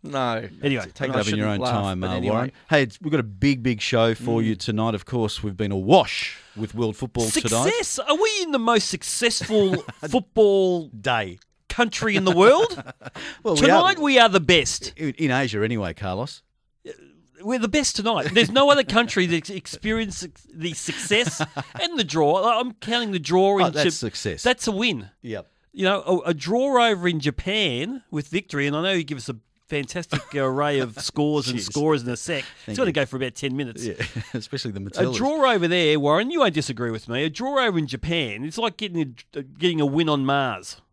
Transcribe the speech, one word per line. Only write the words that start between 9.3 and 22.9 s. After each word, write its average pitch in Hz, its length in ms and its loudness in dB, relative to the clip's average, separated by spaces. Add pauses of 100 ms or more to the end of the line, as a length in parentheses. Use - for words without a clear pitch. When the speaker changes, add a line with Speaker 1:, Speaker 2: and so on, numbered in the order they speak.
Speaker 3:
<laughs> - 320 -10
Speaker 2:
football 190 800 2
Speaker 3:
Day. 107 520 -4 (280)
Speaker 2:
country 220 480 0
in 190 80 2
the 185 80 6
world? 285 500 6 (280)
Speaker 3:
<laughs> - 340 -16
Well, 190 120 2
we 147 40 2
are. - 80 6
Speaker 2:
Tonight 359 320 6
we 285 200 4
are 226 100 8
the 190 100 4
best. 151 560 2
Speaker 3:
In, 151 220 -4
in 147 140 0
Asia 123 340 0
anyway, 107 280 -2
Carlos. 101 500 -8 (1000)
Speaker 2:
We're 233 180 -2
the 226 80 0
best 277 300 0
tonight. 202 360 0
There's 214 180 6
no 277 200 6
other 285 140 6
country 220 400 0
that's 165 240 -2
experienced 208 760 -6 (300)
the 165 180 -6
success - 680 -2 (200)
Speaker 3:
<laughs> - 200 -10
Speaker 2:
and 339 180 -4
the 202 60 0
draw. 165 560 2
I'm 247 140 -4
counting 226 360 -4